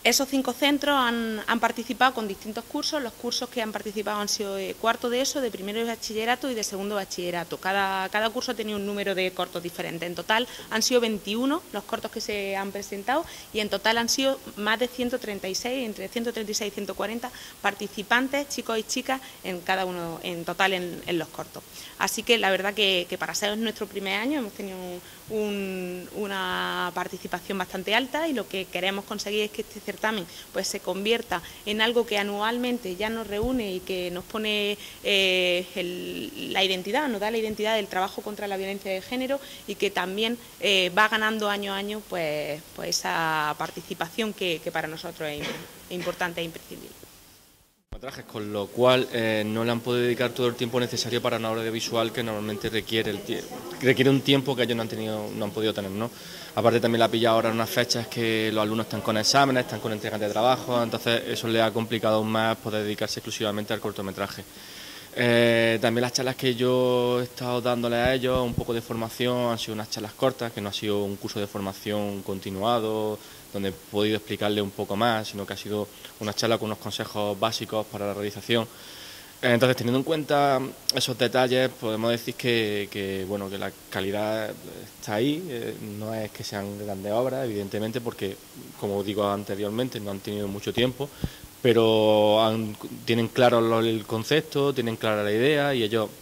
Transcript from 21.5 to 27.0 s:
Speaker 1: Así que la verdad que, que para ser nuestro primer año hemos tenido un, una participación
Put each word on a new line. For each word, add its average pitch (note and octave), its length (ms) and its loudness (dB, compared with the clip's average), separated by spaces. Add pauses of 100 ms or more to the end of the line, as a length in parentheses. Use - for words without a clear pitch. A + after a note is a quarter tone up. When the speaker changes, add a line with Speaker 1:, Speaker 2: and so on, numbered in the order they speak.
Speaker 1:
Así G3 260 0
que A#3 140 6
la G3 140 4
verdad F#3+ 220 0
que, F#3+ 340 2
que F#3 100 -4
para - 180 -4
ser G#3 220 0
nuestro A3 300 -4
primer G3 320 -4
año C#4 200 0
hemos A3 120 -4
tenido F#3+ 260 -10 (520)
un, F#3+ 840 -4
una F3+ 800 -2
participación F#3 640 -4